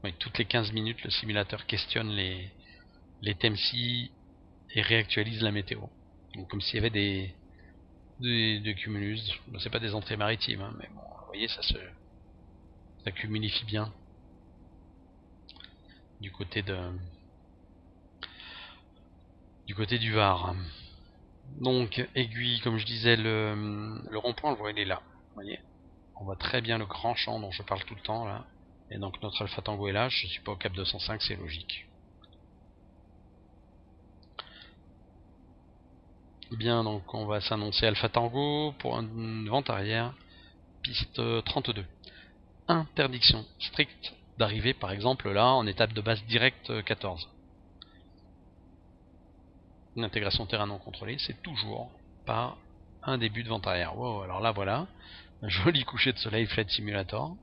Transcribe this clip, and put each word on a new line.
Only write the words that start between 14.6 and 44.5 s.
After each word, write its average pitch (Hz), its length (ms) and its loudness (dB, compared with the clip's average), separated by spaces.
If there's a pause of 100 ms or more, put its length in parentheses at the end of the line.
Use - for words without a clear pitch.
du 98 100 -8
côté 101 320 -4
de, 98 160 -2 (3000)
du 101 80 -8
côté 110 240 0
du 110 140 2
Var. 92 420 6 (1040)
Donc 123 380 2 (160)
aiguille, 120 460 0
comme 113 160 2
je 107 100 0
disais, 117 300 6
le, 107 840 0 (100)
le 110 80 -4
rond-point, 120 320 0
on - 20 2
le 113 60 -2
voit, 107 120 -4
il 107 80 -4
est 101 60 2
là. 92 180 0 (260)
Vous - 60 -20
voyez, 101 260 -10 (560)
on 101 80 -10
voit 95 120 -4
très - 260 0
bien 113 160 0
le 107 80 -2
grand 117 280 -2
champ 113 260 -2
dont 101 100 -6
je 95 120 -6
parle 98 220 -4
tout 113 100 -10
le 101 80 -14
temps 113 220 -4
là. 104 220 -6 (460)
Et 104 60 -8
donc 98 240 -6
notre 104 200 -4
Alpha 104 200 -4
Tango 104 240 -2
est 98 60 0
là, 113 160 2
je - 180 0
suis - 140 -6
pas 104 120 -6
au 98 40 -4
cap 95 160 -4
deux 92 120 -4
cent 92 140 -2
cinq, 107 240 -4
c'est - 140 -2
logique. 82 500 -8 (4000)
Bien, 117 320 2
donc 107 320 -4
on 107 120 -4
va 104 140 0
s'annoncer 104 460 2
Alpha 107 220 4
Tango 143 720 2
pour 120 180 0
une 110 500 -4
vente 131 220 2
arrière, 110 420 0 (720)
piste 117 600 0
trente-deux. 107 420 -2 (800)
Interdiction 131 800 4 (140)
stricte - 520 0 (260)
d'arriver, 110 360 4